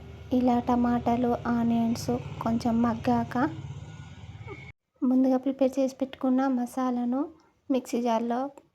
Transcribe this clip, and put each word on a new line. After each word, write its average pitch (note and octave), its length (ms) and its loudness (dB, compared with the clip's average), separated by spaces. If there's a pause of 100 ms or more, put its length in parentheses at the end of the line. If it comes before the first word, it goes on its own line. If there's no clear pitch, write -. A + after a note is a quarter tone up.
(380)
ఇలా B3 180 4 (140)
టమాటాలు, A#3+ 640 2 (260)
ఆనియన్స్ A#3 520 0 (360)
కొంచెం A3+ 300 0 (100)
మగ్గాక A#3 520 0 (1600)
ముందుగా C4 440 4
ప్రిపేర్ C4+ 320 2
చేసి C4 240 0
పెట్టుకున్న C4 380 0 (180)
మసాలాను B3 640 -2 (480)
మిక్సీ B3+ 380 0
జార్లో A#3 340 0 (320)